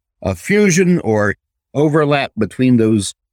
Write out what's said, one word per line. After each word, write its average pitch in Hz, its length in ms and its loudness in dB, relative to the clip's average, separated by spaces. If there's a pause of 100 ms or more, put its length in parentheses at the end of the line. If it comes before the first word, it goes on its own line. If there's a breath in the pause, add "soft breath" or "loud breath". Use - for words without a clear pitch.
(220)
a 95 120 -6
fusion 185 680 0
or 104 340 0 (400)
overlap 147 600 0
between 123 420 0
those 110 360 0 (200)